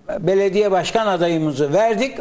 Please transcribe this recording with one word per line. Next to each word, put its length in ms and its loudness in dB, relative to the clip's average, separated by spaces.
belediye 520 2
başkan 360 0
adayımızı 640 0
verdik 480 0